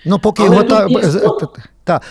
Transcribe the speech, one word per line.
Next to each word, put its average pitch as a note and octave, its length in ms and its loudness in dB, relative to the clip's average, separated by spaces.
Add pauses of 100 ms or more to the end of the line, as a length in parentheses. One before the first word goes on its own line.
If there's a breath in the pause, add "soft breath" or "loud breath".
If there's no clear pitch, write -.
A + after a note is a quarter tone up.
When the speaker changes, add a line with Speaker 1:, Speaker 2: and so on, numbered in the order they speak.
Speaker 1:
Ну, F#3+ 160 0
поки G#3+ 200 -2
Speaker 2:
Але G3 80 2
Speaker 1:
його G3 120 4
Speaker 2:
тут A#3+ 80 -2
Speaker 1:
та-, G#3+ 180 2
Speaker 2:
є - 140 0
Speaker 1:
з-, E3 160 0
Speaker 2:
спо-, - 220 0
Speaker 1:
т-, D#3+ 60 -6
т-, - 160 -18 (220)
та, E3 160 -2 (100)